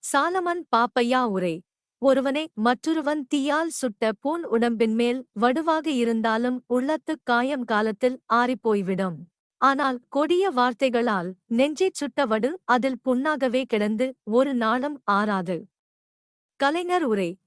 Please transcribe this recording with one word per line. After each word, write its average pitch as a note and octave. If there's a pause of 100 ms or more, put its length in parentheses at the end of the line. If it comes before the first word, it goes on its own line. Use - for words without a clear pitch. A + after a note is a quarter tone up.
சாலமன் F4
பாப்பையா A#3+
உரை. F3+ (460)
ஒருவனை C4+ (140)
மற்றொருவன் C#4+
தீயால் D4
சுட்ட A3
புண் D#4+
உடம்பின் A3+
மேல் A#3+ (160)
வடுவாக D#4
இருந்தாலும் A#3
உள்ளத்துக் C#4+
காயம் B3
காலத்தில் A3 (140)
ஆறிப்போய்விடும். G3+ (440)
ஆனால் C4+ (120)
கொடிய E4
வார்த்தைகளால் A#3+ (220)
நெஞ்சைச் C4
சுட்ட C#4+
வடு A3 (160)
அதில் B3+
புண்ணாகவே C4
கிடந்து A3 (220)
ஒரு B3+
நாளும் B3 (140)
ஆறாது. G3 (1000)
கலைஞர் F4
உரை. G3 (140)